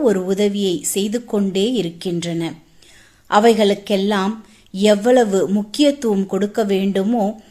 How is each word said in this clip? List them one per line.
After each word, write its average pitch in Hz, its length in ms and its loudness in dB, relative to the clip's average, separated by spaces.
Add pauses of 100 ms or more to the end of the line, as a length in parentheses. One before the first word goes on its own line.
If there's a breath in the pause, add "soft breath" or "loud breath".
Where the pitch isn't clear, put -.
ஒரு 208 220 2
உதவியை 196 500 0 (100)
செய்து 208 400 -2
கொண்டே 196 480 -2
இருக்கின்றன. 170 800 -4 (800 soft breath)
அவைகளுக்கெல்லாம் 202 1040 2 (400 loud breath)
எவ்வளவு 208 720 4
முக்கியத்துவம் 214 800 0
கொடுக்க 208 380 -2
வேண்டுமோ 196 600 0 (260 loud breath)